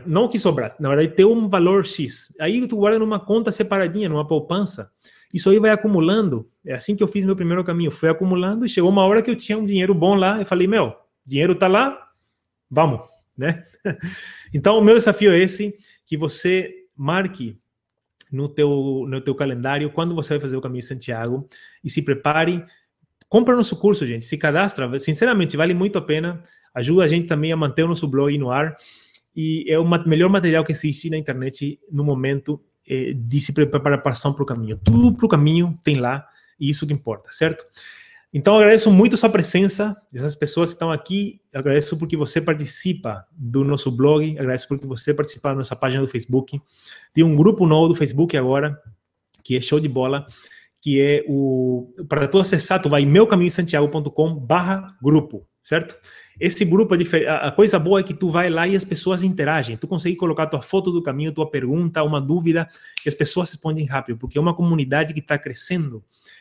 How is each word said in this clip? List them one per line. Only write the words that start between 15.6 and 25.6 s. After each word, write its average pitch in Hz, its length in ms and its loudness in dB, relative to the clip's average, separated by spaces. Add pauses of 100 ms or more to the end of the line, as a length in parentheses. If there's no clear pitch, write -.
que 160 100 -8
você 180 680 -4 (100)
marque 143 600 -6 (760)
no 139 160 -6
teu, 139 600 -2
no 131 100 -8
teu 135 160 -4
calendário 139 540 -4
quando 170 260 -4
você 151 200 -4
vai 143 40 -4
fazer 135 160 -6
o 131 60 -6
caminho 127 200 -8
de 120 60 -16
Santiago 120 600 -8 (360)
e 127 60 -8
se 156 120 -2
prepare. 160 640 0 (640)
Compra 247 280 4
nosso 233 200 0
curso, 202 300 2
gente. 117 200 -6
Se 151 120 -6
cadastra. 147 640 0
Sinceramente, 165 580 0
vale 170 160 2